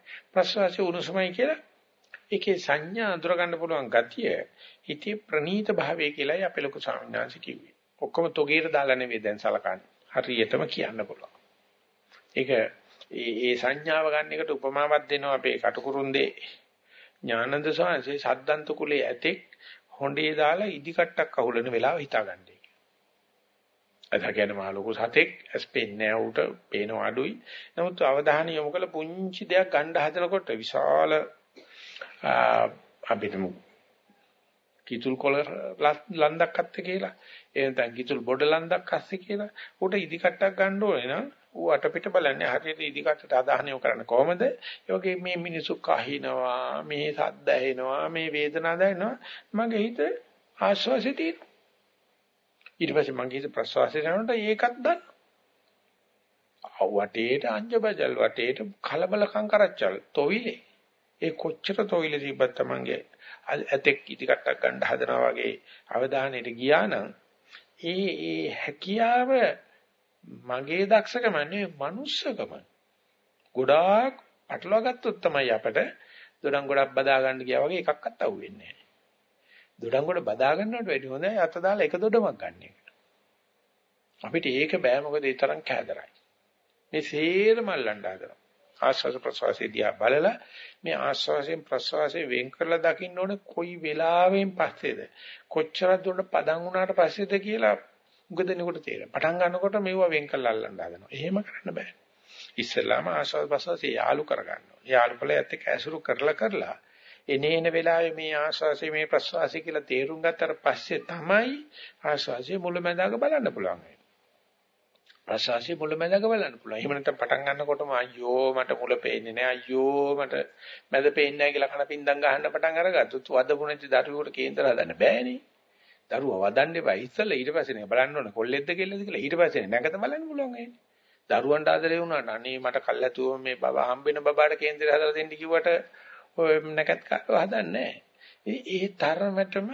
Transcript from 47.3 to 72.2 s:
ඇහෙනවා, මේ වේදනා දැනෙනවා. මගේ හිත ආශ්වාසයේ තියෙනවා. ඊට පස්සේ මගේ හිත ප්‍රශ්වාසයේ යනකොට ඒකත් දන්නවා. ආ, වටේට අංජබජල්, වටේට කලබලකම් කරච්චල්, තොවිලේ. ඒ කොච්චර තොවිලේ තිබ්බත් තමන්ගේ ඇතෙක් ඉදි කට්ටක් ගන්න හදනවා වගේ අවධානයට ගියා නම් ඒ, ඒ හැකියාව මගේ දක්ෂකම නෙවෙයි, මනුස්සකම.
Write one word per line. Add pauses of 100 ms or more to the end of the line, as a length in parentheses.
ඇහෙනවා,
මේ
වේදනා
දැනෙනවා. (340)
මගේ
හිත (580)
ආශ්වාසයේ
තියෙනවා. (1300)
ඊට
පස්සේ
මගේ
හිත
ප්‍රශ්වාසයේ
යනකොට
ඒකත්
දන්නවා. (1700)
ආ,
වටේට
අංජබජල්,
වටේට (200)
කලබලකම්
කරච්චල්, (140)
තොවිලේ. (640)
ඒ
කොච්චර
තොවිලේ
තිබ්බත්
තමන්ගේ (440)
ඇතෙක්
ඉදි
කට්ටක්
ගන්න
හදනවා
වගේ (380)
අවධානයට
ගියා
නම් (720)
ඒ, (140)
ඒ
හැකියාව (1120)
මගේ
දක්ෂකම
නෙවෙයි,
මනුස්සකම. (1040)